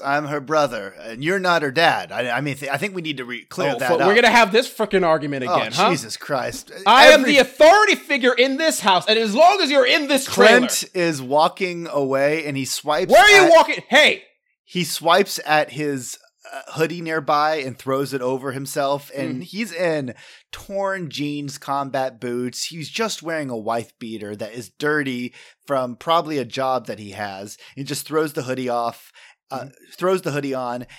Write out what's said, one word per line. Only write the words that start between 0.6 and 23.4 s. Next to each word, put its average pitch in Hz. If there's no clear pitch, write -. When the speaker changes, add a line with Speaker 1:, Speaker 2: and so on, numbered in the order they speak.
Speaker 1:
and 113
you're 185
not 175
her 139
dad. 127
I, 120
I 120
mean, 143
th-, 139
I 139
think 190
we 180
need 156
to 127
re-, 120
clear 160
Speaker 2:
Oh, 120
Speaker 1:
that 131
Speaker 2:
fu-, 123
Speaker 1:
up. 135
Speaker 2:
we're 202
gonna 240
have 220
this 233
frickin' 196
argument 143
Speaker 1:
Oh, 175
Speaker 2:
again, 113
huh? 185
Speaker 1:
Jesus 113
Christ. 120
Speaker 2:
I 240
am 302
Speaker 1:
Every 262
Speaker 2:
the 285
authority 339
figure 254
in 269
this 320
house, 185
and 220
as 226
long 349
as 294
you're 269
in 294
this 269
trailer 226
Speaker 1:
Clint -
is 165
walking 170
away, 143
and 147
he 135
swipes 156
Speaker 2:
Where 330
are 415
you 392
Speaker 1:
at 330
Speaker 2:
walking? 302
Hey! 277
Speaker 1:
He 180
swipes 165
at 151
his, 139
uh, 135
hoodie 165
nearby 156
and 131
throws 135
it 135
over 131
himself, 139
and 131
Speaker 2:
Mm-hmm. 127
Speaker 1:
he's 185
in 160
torn 190
jeans, 147
combat 135
boots. 123
He's 160
just 220
wearing 156